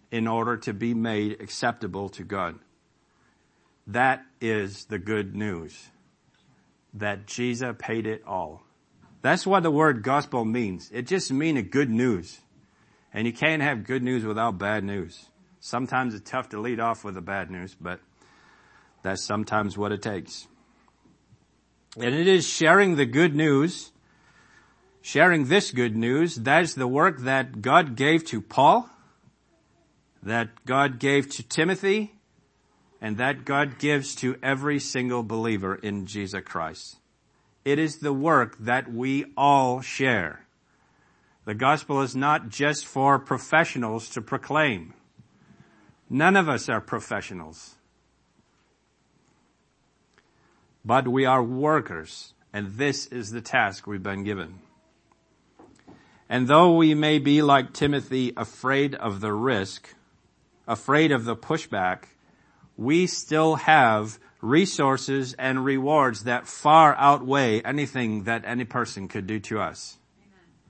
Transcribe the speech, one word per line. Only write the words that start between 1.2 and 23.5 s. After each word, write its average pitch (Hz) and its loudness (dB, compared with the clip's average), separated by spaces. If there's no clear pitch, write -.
acceptable 101 -6
to 95 -18
God. 90 -6
That 131 2
is 107 -4
the 107 -8
good 98 -4
news, 92 -8
that 101 -6
Jesus 120 -6
paid 113 -6
it 110 -8
all. 87 -10
That's 165 0
what 190 2
the 165 2
word 143 4
gospel 131 -2
means. 110 -4
It 123 -8
just 180 -2
means 147 0
a 107 -2
good 135 -2
news. 113 -2
And 107 -4
you 117 -4
can't 151 0
have 131 -2
good 127 -4
news 123 -2
without 107 -2
bad 101 -4
news. 98 -10
Sometimes 127 -4
it's 101 -16
tough 127 -8
to 104 -10
lead 113 -6
off 113 -4
with 101 -12
the 92 -12
bad 92 -8
news, 92 -14
but 87 -12
that's 95 -4
sometimes 104 -2
what 101 -4
it 101 -6
takes. - -10
And 120 -2
it 165 0
is 185 4
sharing 175 6
the 143 2
good 143 2
news, 151 0